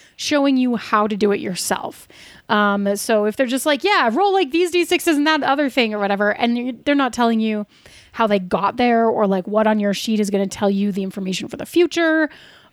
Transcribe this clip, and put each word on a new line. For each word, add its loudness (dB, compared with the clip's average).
showing 2
you 2
how 0
to -4
do 2
it 0
yourself. -6
Um, 0
so 0
if -2
they're 0
just -4
like, 0
"Yeah, 2
roll, 2
like, 0
these 0
D 0
sixes 0
and 0
that 0
other 0
thing 0
or -4
whatever," 0
and -2
you, -6
they're 2
not 0
telling 0
you -2
how 0
they 2
got -2
there 4
or, 2
like, 0
what 0
on 2
your 0
sheet -2
is 0
gonna 0
tell -2
you 0
the -4
information -6
for -12
the -10
future, 2